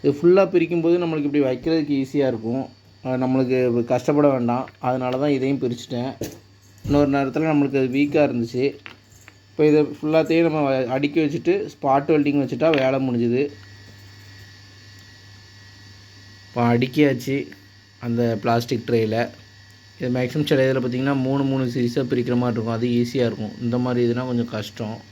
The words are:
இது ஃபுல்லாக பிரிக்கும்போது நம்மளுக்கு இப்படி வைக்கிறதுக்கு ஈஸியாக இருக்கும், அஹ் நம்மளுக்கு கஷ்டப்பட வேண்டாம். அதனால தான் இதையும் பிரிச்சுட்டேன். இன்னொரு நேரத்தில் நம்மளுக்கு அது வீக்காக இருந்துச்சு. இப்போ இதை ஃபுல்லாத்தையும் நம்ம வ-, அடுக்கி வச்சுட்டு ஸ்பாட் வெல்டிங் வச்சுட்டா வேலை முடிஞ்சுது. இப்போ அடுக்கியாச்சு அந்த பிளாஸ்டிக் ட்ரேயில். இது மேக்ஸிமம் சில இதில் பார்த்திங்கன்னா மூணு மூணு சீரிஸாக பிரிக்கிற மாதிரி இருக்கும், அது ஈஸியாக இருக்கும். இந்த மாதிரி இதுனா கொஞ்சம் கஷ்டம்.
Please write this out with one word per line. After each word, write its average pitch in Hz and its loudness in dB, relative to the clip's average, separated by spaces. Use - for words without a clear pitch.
இது 143 2
ஃபுல்லாக 185 6
பிரிக்கும்போது 170 2
நம்மளுக்கு 156 -2
இப்படி 143 2
வைக்கிறதுக்கு 147 -2
ஈஸியாக 135 0
இருக்கும், 117 -4
அஹ் 127 -2
நம்மளுக்கு 131 2
கஷ்டப்பட 147 2
வேண்டாம். 123 -2
அதனால 127 -2
தான் 147 2
இதையும் 131 -2
பிரிச்சுட்டேன். 120 -6
இன்னொரு 143 4
நேரத்தில் 139 0
நம்மளுக்கு 139 2
அது 127 0
வீக்காக 147 4
இருந்துச்சு. 123 -2
இப்போ - -2
இதை 151 6
ஃபுல்லாத்தையும் 160 2
நம்ம 156 0
வ-, 131 0
அடுக்கி 143 0
வச்சுட்டு 160 0
ஸ்பாட் 143 0
வெல்டிங் 143 2
வச்சுட்டா 131 0
வேலை 135 2
முடிஞ்சுது. 120 0
இப்போ - -6
அடுக்கியாச்சு 135 2
அந்த 120 0
பிளாஸ்டிக் 117 -2
ட்ரேயில். 113 0
இது 127 -6
மேக்ஸிமம் 127 -2
சில 135 4
இதில் 131 0
பார்த்திங்கன்னா 131 -2
மூணு 139 0
மூணு 135 0
சீரிஸாக 120 -2
பிரிக்கிற 123 0
மாதிரி 120 0
இருக்கும், 113 -2
அது 123 -2
ஈஸியாக 120 0
இருக்கும். 104 -8
இந்த 120 0
மாதிரி 123 0
இதுனா 117 0
கொஞ்சம் 120 -2
கஷ்டம். 110 -8